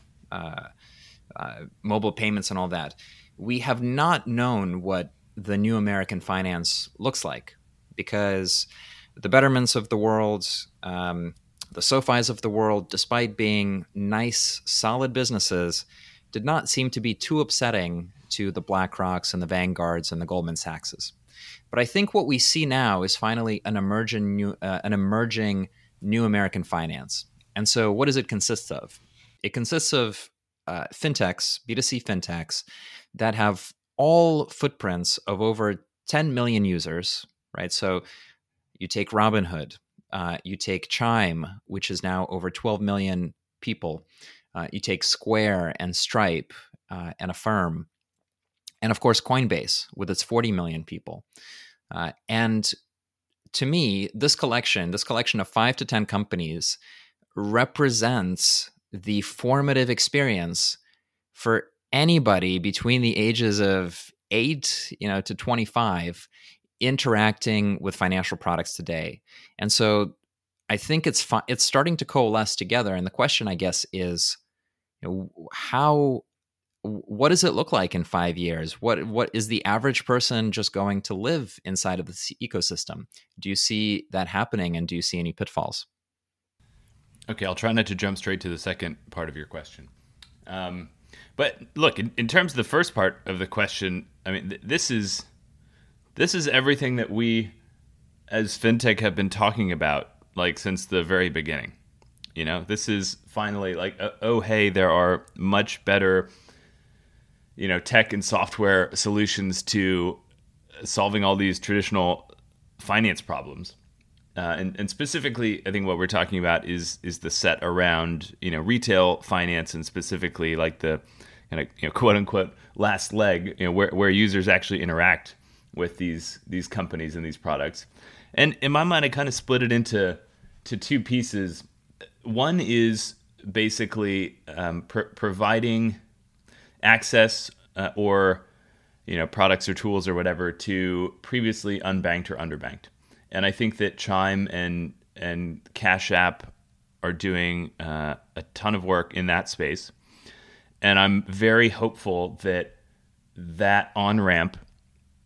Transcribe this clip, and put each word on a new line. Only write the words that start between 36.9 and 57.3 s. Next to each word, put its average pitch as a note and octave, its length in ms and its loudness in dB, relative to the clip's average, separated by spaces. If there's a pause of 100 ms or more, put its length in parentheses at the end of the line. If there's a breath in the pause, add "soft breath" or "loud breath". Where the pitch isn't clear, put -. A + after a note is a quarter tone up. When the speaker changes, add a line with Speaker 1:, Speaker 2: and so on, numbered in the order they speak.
Speaker 1:
right? F2+ 140 -6
So F#2 320 -2 (720 loud breath)
you F2+ 100 -8
take G2+ 220 -2
Robinhood, G#2 680 2 (360)
uh, F2 300 -4
you F#2 120 -10
take F#2 320 -4
Chime, G#2 580 2 (200)
which F#2+ 240 -6
is F2+ 140 -6
now F#2 260 -2
over F2+ 220 -4
twelve G#2+ 280 -2
million F#2+ 540 0 (260)
people, E2 460 -6 (480 loud breath)
uh, E2+ 180 -6
you G2 80 -6
take F#2 240 -2
Square G#2 760 2
and F2+ 160 -4
Stripe, F2+ 580 0 (380)
uh, F2 280 -10
and F#2 120 -6
Affirm, F2 560 -2 (960)
and - 100 0
of - 80 -4
course A#2 200 4
Coinbase A#2 760 0
with F#2+ 160 -6
its F2+ 120 -2
forty A#2 280 0
million E2+ 320 -4
people. - 420 -14 (640 loud breath)
Uh, E2+ 220 -6 (180)
and A2+ 420 2 (840)
to - 120 -2
me, A#2+ 480 0
this C3 220 2
collection, A#2 560 0
this G2+ 120 -2
collection A#2+ 360 0
of F#2+ 80 -2
five A#2+ 300 4
to B2 80 -4
ten G#2+ 200 0
companies E2+ 720 -2 (580 loud breath)